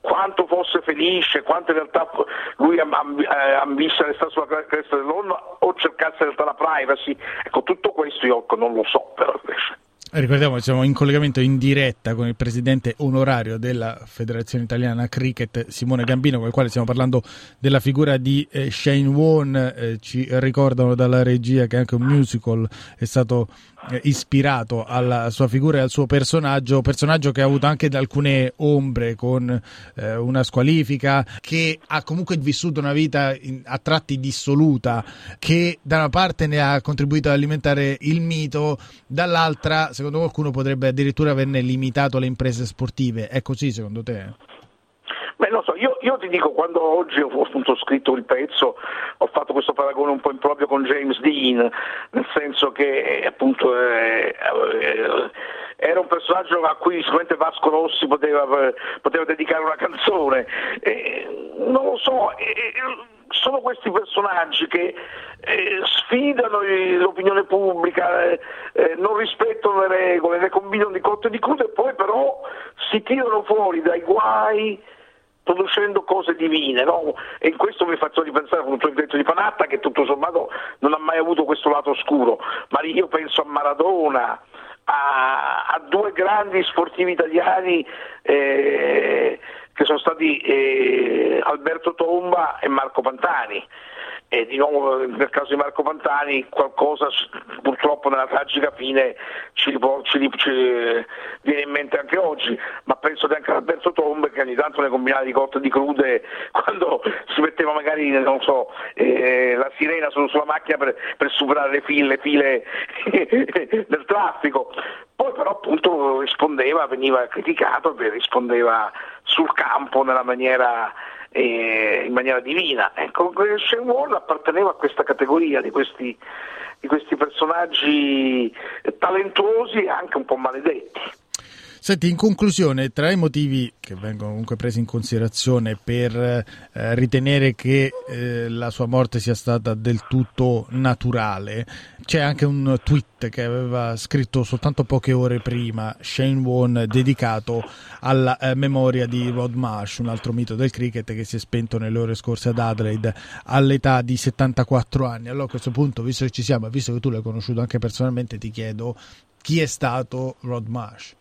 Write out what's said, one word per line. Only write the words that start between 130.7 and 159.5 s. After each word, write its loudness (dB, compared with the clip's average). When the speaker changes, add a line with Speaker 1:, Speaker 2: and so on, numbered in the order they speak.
Speaker 2:
Senti, 0
in 0
conclusione, 2
tra 0
i 2
motivi 0
che -14
vengono -8
comunque -6
presi -2
in 2
considerazione 0
per, -2
eh, -4
ritenere 2
che, 2
eh, -4
la -4
sua -4
morte 0
sia 0
stata -2
del -2
tutto 0
naturale, -2
c'è 0
anche 0
un 2
tweet 0
che -6
aveva -2
scritto 0
soltanto -2
poche 0
ore 2
prima -4
Shane 0
Warne 2
dedicato 0
alla, 2
eh, 0
memoria 2
di -2
Rod -2
Marsh, -4
un -2
altro -4
mito -2
del 2
cricket -6
che -8
si -8
è -4
spento -4
nelle -2
ore -2
scorse -4
ad -2
Adelaide -2
all'età 2
di -2
settantaquattro 0
anni. -10
Allora -4
a -8
questo -6
punto, 0
visto -4
che -2
ci -6
siamo 0
e -10
visto -4
che -2
tu -2
l'hai -2
conosciuto -4
anche -2
personalmente, -2
ti -10
chiedo -8
chi 0